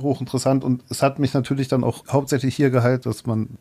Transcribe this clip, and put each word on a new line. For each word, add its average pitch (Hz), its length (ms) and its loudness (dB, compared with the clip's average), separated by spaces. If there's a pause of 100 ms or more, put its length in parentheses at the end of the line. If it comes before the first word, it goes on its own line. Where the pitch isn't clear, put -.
hochinteressant 131 640 0
und 127 260 -2
es - 140 -6
hat 135 160 0
mich 139 160 0
natürlich 135 320 0
dann 131 160 0
auch 123 260 -2
hauptsächlich 135 460 0
hier 143 160 2
gehalten, 123 340 2
dass - 220 -6
man 110 220 -2 (120)